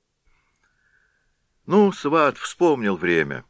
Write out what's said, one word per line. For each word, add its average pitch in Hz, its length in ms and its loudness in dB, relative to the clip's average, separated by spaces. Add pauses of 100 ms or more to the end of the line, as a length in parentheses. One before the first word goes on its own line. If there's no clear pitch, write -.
(1700)
Ну, 202 240 2
сват 147 480 0
вспомнил 127 560 0
время. 78 560 -2